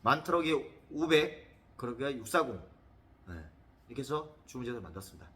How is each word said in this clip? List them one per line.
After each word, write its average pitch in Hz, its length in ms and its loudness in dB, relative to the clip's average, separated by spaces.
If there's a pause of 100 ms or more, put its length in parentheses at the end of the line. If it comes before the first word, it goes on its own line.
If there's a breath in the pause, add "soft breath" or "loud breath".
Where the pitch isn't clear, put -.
만 143 220 4
트럭이 160 400 4 (280)
오백, 165 600 2 (220)
그러니까 123 340 -4
육사공. 123 480 0 (720)
네. 87 60 -10 (540)
이렇게 123 120 -8
해서 151 340 -6 (120)
주문제다 120 340 -8
만들었습니다. 90 560 -14